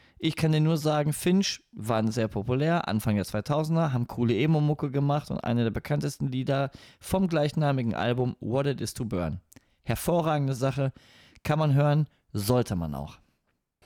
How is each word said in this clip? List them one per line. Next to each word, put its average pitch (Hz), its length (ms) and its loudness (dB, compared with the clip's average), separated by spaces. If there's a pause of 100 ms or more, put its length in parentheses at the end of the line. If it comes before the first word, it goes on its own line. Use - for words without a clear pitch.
(180)
Ich 160 180 -2
kann 156 160 2
dir 156 80 2
nur 160 160 4
sagen, 151 360 0
Finch 185 500 0 (100)
waren 110 400 0
sehr 110 160 0
populär, 135 580 0
Anfang 107 300 0
der 98 80 0
zweitausender, 151 680 -2
haben 120 140 0
coole 120 300 0
Emo-Mucke 147 540 2
gemacht 143 400 0
und - 120 -6
eine 117 220 0
der 113 60 0
bekanntesten 143 580 -4
Lieder 131 420 -2 (300)
vom 190 280 0
gleichnamigen 147 680 2
Album 123 460 0
What 127 260 0
It 131 140 -2
Is 107 140 -6
To 127 120 -6
Burn. 87 340 -2 (440)
Hervorragende 151 680 0
Sache, 131 380 -2 (520)
kann 156 140 0
man 151 160 4
hören, 147 340 4 (240)
sollte 110 440 2
man 80 180 -4
auch. 71 220 -10 (680)